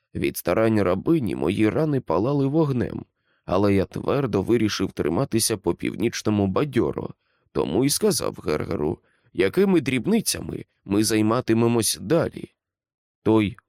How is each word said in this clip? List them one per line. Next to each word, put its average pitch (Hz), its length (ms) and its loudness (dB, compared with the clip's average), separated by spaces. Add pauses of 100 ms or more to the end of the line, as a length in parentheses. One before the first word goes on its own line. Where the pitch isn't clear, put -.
(160)
Від 73 220 -4
старань 110 440 2
рабині 95 540 0
мої 101 340 0
рани 139 320 0
палали 135 460 0
вогнем, 139 580 -2 (400)
але 101 280 2
я 95 120 2
твердо 107 560 -2
вирішив 104 500 0
триматися 107 680 0
по 87 160 0
північному 101 720 -2
бадьоро, 107 680 -2 (380)
тому 78 340 0
й 143 40 2
сказав 156 560 -2
Гергеру: - 540 -4 (340)
«Якими 190 480 2
дрібницями 131 840 -2 (200)
ми 101 180 2
займатимемось 113 1000 2
далі?» 113 500 -2 (720)
Той 107 340 2 (120)